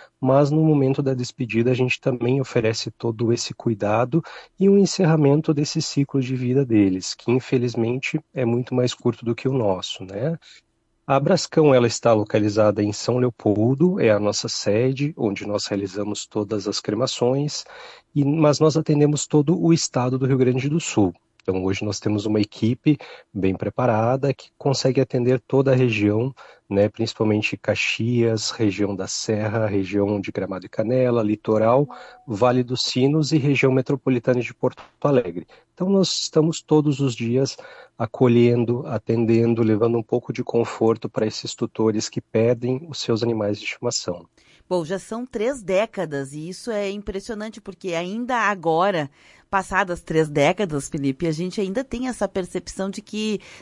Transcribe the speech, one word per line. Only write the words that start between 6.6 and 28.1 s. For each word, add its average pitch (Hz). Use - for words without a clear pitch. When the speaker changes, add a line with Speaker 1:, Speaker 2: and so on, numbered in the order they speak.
Speaker 1:
deles, 98
que -
infelizmente 123
é 131
muito 120
mais 123
curto -
do 117
que -
o 131
nosso, 98
né? 113
A 139
Brascão, 156
ela 120
está 117
localizada 104
em 104
São 123
Leopoldo, 127
é 123
a 104
nossa 104
sede, 131
onde 101
nós 104
realizamos 101
todas 104
as 101
cremações, 127
e, 143
mas 147
nós 156
atendemos 147
todo 151
o 165
estado 127
do 131
Rio 135
Grande 127
do 156
Sul. 98
Então, 92
hoje 98
nós 104
temos 104
uma 107
equipe 127
bem 95
preparada 123
que -
consegue 131
atender 127
toda 135
a -
região, 113
né, 101
principalmente 107
Caxias, 113